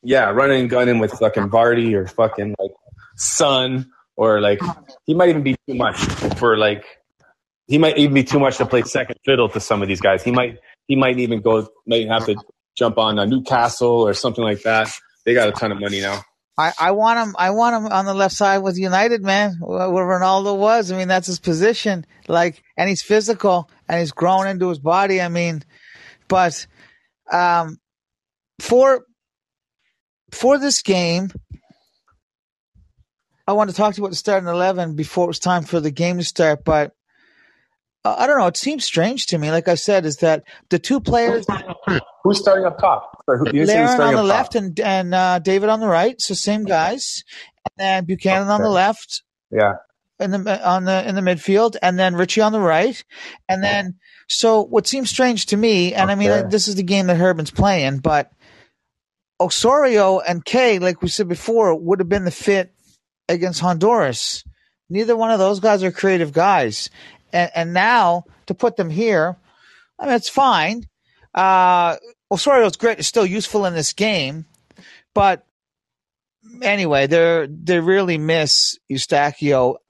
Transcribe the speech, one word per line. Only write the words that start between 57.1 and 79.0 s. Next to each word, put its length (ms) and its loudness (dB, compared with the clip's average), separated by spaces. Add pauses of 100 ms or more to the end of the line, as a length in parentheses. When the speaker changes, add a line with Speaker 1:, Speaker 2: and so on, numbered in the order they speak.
Speaker 2:
Herbin's 340 0
playing, 480 0
but 320 -2 (1080)
Osorio 800 2
and 260 -6
Kay, 320 2
like 240 -2
we 60 -2
said 200 -4
before, 480 0
would 240 -2
have 100 -2
been 160 -2
the 60 -2
fit 400 -2 (560)
against 340 -2
Honduras. 840 0 (460)
Neither 280 0
one 140 0
of 80 2
those 200 2
guys 240 2
are 80 0
creative 420 0
guys. 580 0 (420)
And, 220 0
and 180 -4
now 520 2 (200)
to 80 -6
put 240 -2
them 140 -4
here, 460 0 (600)
I 80 -10
mean, 100 0
it's 140 -4
fine. 560 0 (480)
Uh, 640 6 (340)
Osorio's 460 4
great, 240 0
is 80 -4
still 180 2
useful 400 -2
in 80 -2
this 200 -4
game, 520 -4 (720)
but 300 2 (1160)
anyway, 460 0
they're, 400 2
they 320 -2
really 380 2
miss 600 0 (120)
Eustachio 880 0 (120)